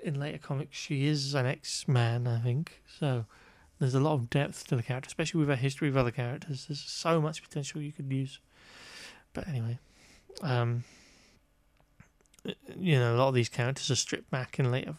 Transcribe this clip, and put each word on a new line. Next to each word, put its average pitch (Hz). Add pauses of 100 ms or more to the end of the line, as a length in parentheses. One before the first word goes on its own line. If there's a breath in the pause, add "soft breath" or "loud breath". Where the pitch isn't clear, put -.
in 160
later 151
comics 147
she 139
is 139
an 131
X-Man, 120
I 113
think. 127 (180)
So 123 (520 soft breath)
there's 131
a 135
lot 156
of 120
depth 143
to 139
the 117
character, 131
especially 165
with 143
her 143
history 135
with 135
other 120
characters. 131
There's 143
so 165
much 156
potential 147
you 147
could 135
use. 135 (960 loud breath)
But -
anyway, 120 (640 soft breath)
um, 120 (1900 soft breath)
you 170
know, 117
a -
lot 135
of 131
these 120
characters 127
are 120
stripped -
back -
in 127
later 131